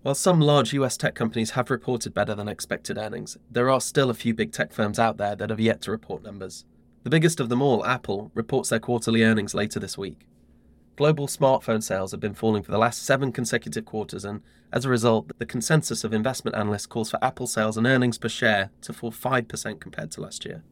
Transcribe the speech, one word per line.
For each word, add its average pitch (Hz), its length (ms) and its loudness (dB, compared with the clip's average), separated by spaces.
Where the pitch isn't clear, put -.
While 139 140 -2
some 180 240 4
large 147 320 6
U 139 120 2
S 123 120 -2
tech - 180 -2
companies 113 380 -2
have 127 180 -2
reported 120 420 -4
better 104 220 -2
than 101 140 -6
expected - 500 -8
earnings, 104 400 -10
there 123 220 2
are 131 100 4
still 135 300 2
a 113 40 -2
few 117 200 -2
big 110 160 -2
tech - 220 -4
firms 104 260 -2
out 110 180 2
there 101 200 -2
that 104 120 -6
have 110 120 -4
yet 110 220 2
to 98 100 -6
report - 320 -10
numbers. 98 400 -14
The - 60 -4
biggest 160 280 4
of 123 100 -2
them 123 140 2
all, 123 240 4
Apple, 110 480 -4
reports 117 360 -2
their 113 100 2
quarterly 113 420 2
earnings 110 320 4
later 107 240 -2
this 101 180 -8
week. - 300 -10
Global 147 320 2
smartphone 123 560 2
sales 95 260 -4
have 104 80 -8
been 104 160 -4
falling 107 300 0
for 98 80 -6
the 104 60 2
last 117 260 2
seven 135 260 2
consecutive 113 540 -4
quarters, 101 400 -8
and 101 180 -8
as 127 120 -2
a 135 40 0
result, 113 500 4
the 117 80 -4
consensus 131 560 0
of 110 100 -2
investment 110 440 -2
analysts 104 300 -2
calls 110 220 -4
for - 160 -2
Apple 127 220 -2
sales 110 300 0
and 113 100 2
earnings 123 320 4
per 117 100 -4
share 104 520 2
to - 120 -14
fall 113 200 -8
five 123 340 -2
percent - 340 -8
compared - 300 -12
to - 100 -12
last - 240 -12
year. - 280 -12